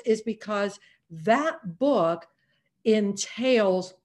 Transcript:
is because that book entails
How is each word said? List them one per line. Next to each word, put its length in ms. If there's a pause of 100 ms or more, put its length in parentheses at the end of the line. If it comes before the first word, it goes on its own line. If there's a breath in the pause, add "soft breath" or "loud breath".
is 160
because 560 (320 soft breath)
that 680
book 480 (580)
entails 1120 (120)